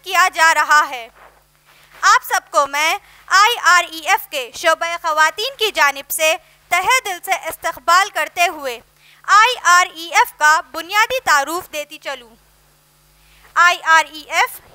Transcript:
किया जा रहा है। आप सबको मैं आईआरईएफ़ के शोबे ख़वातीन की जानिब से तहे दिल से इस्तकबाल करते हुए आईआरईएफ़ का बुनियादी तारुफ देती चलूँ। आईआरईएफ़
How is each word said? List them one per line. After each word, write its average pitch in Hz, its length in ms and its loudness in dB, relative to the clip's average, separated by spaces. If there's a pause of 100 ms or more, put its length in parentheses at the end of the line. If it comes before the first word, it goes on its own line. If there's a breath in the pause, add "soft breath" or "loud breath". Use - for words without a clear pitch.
किया 370 260 2
जा 330 220 2
रहा 302 300 2
है। 269 220 -8 (920 soft breath)
आप 415 300 2
सबको 349 440 -2
मैं 302 240 -2 (360 soft breath)
आईआरईएफ़ 349 960 0
के 277 180 -8 (120)
शोबे 339 420 -2
ख़वातीन 320 600 -2
की 427 140 -2
जानिब 285 380 0
से 320 240 0 (360 soft breath)
तहे 381 320 0
दिल 370 240 -8
से 370 120 -2 (100)
इस्तकबाल 339 600 0
करते 349 380 -2
हुए 277 280 -8 (480 soft breath)
आईआरईएफ़ 359 1120 2
का 302 160 4 (200)
बुनियादी 415 500 -2
तारुफ 311 500 -2
देती 294 320 -12
चलूँ। 254 260 -12 (1300 soft breath)
आईआरईएफ़ 320 1040 0 (140)